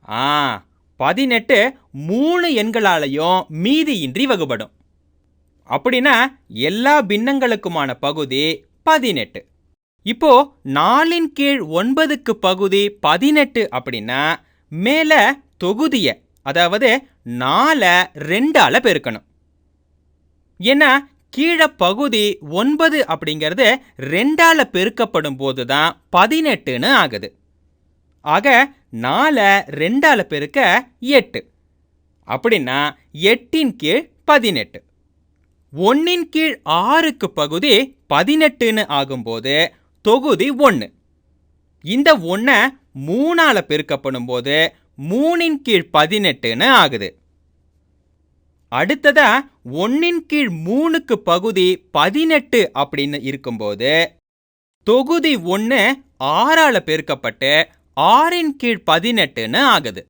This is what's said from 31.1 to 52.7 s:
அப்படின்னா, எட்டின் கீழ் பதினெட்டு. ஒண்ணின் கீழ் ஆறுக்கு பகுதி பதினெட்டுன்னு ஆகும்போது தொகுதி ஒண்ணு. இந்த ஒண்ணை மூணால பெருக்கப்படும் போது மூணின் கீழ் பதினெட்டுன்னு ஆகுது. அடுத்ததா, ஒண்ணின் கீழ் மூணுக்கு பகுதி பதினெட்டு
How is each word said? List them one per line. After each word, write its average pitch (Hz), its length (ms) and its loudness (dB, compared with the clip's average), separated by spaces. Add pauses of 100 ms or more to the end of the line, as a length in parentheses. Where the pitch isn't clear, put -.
அப்படின்னா, 143 680 -2 (160)
எட்டின் 226 640 -2
கீழ் 214 340 -4 (160)
பதினெட்டு. 220 580 0 (880)
ஒண்ணின் 311 560 0
கீழ் 311 340 -2
ஆறுக்கு 226 680 0
பகுதி 196 640 0 (160)
பதினெட்டுன்னு 226 720 0
ஆகும்போது 135 840 -2 (340)
தொகுதி 247 500 0
ஒண்ணு. 240 420 0 (880)
இந்த 277 360 2
ஒண்ணை 214 520 0 (300)
மூணால 269 600 0
பெருக்கப்படும் 139 640 -6
போது 135 500 -2 (220)
மூணின் 311 580 -2
கீழ் 226 380 -2
பதினெட்டுன்னு 160 720 0
ஆகுது. 147 520 2 (1500)
அடுத்ததா, 254 680 2 (320)
ஒண்ணின் 302 540 -2
கீழ் 294 240 -2
மூணுக்கு 254 640 -2
பகுதி 185 640 0
பதினெட்டு 240 960 0